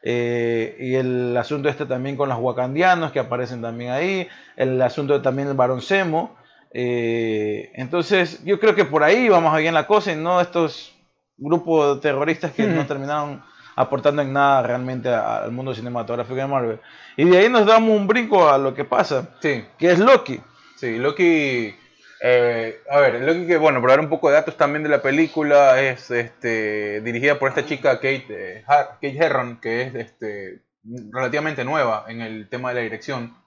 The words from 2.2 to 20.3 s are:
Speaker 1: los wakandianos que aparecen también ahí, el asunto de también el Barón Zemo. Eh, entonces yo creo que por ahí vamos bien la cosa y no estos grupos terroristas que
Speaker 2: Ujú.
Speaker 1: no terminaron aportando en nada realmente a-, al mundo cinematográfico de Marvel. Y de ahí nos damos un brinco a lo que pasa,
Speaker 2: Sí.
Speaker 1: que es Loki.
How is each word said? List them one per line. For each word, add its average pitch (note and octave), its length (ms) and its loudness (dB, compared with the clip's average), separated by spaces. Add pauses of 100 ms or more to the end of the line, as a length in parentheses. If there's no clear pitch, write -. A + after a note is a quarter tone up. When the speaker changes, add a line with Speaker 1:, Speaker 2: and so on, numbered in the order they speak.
Speaker 1:
los A#2+ 120 -4
wakandianos C3+ 720 0
que C#3 80 -2
aparecen B2 420 -6
también A#2 300 -8
ahí, F3+ 360 -4 (280)
el C3 260 0
asunto C#3 320 0
de C#3 60 2
también C3+ 300 -2
el C#3 40 -4
Barón B2+ 260 0
Zemo. F3+ 560 -2 (600)
Eh, A2+ 800 -4
entonces E3+ 680 -2
yo G3 160 -2
creo G#3+ 140 4
que G3+ 120 2
por D3 180 0
ahí A3 260 4
vamos E3 300 4
bien E3 160 0
la D3+ 100 2
cosa G#3 260 2
y D#3 40 -4
no F3 260 0
estos F3 520 -4 (440)
grupos D3+ 640 2
terroristas D3 500 -2
que A3 140 -2
Speaker 2:
Ujú. F#3+ 100 0
Speaker 1:
no D3+ 120 0
terminaron C#3+ 560 -6 (320)
aportando C#3+ 480 0
en C3+ 100 -6
nada C#3 300 4
realmente B2+ 460 -4
a-, A2 340 -2
al G#2+ 80 -8
mundo C3 240 -8
cinematográfico A#2+ 600 -8
de C3+ 120 -4
Marvel. A#2+ 320 -2 (360)
Y D3 100 2
de F3+ 120 8
ahí G#3 120 6
nos A3+ 180 4
damos A3+ 280 6
un G3+ 120 0
brinco G#3 420 4
a C#3 80 6
lo C3+ 160 0
que C#3+ 120 -6
pasa, - 440 -2 (120)
Speaker 2:
Sí. C3+ 220 -2 (140)
Speaker 1:
que E3+ 140 4
es F3 80 4
Loki. G#3+ 400 4 (380)